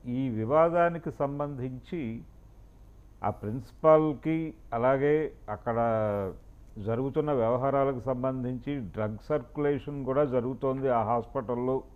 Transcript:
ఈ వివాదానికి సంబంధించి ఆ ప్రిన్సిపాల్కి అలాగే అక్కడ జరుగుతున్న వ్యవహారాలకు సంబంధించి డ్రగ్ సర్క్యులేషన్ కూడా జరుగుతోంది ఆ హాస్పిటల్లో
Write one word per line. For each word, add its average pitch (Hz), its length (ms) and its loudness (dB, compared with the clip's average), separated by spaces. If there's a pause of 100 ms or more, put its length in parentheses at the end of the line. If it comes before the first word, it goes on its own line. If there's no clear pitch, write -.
ఈ 127 220 -2
వివాదానికి 165 800 2
సంబంధించి 139 1120 -6 (1000)
ఆ 104 60 0
ప్రిన్సిపాల్కి 156 1200 2 (180)
అలాగే 139 600 2 (180)
అక్కడ 113 240 -4 (1040)
జరుగుతున్న 131 540 -2
వ్యవహారాలకు 131 680 2
సంబంధించి 127 800 -2
డ్రగ్ 107 380 -4 (100)
సర్క్యులేషన్ 147 760 -2
కూడా 135 200 2
జరుగుతోంది 131 640 0
ఆ 120 140 4
హాస్పిటల్లో 120 800 -2 (140)